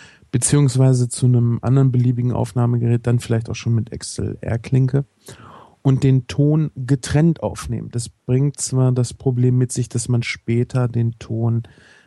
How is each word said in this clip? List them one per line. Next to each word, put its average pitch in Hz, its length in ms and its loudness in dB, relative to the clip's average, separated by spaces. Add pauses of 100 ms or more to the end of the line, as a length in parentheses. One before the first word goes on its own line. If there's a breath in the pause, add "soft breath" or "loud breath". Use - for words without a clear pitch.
(320 loud breath)
beziehungsweise 131 760 2
zu - 180 -2
einem 120 360 2
anderen 135 300 2
beliebigen 123 400 0
Aufnahmegerät, 117 720 0
dann 120 140 2
vielleicht 113 280 -2
auch 107 60 -6
schon 117 220 -2
mit - 180 -4
X - 240 -12
L 104 220 -4
R - 180 -4
Klinke 131 460 0 (800 loud breath)
und 135 200 2
den 131 240 4
Ton 147 480 0
getrennt 143 720 0
aufnehmen. 113 480 -8
Das 117 160 -8
bringt 135 500 -2
zwar 131 320 0
das 123 240 -2
Problem 123 420 0
mit 127 140 0
sich, 123 180 -4
dass - 200 -6
man 120 160 0
später 123 640 -2
den 117 320 -2
Ton 117 420 -2 (440 loud breath)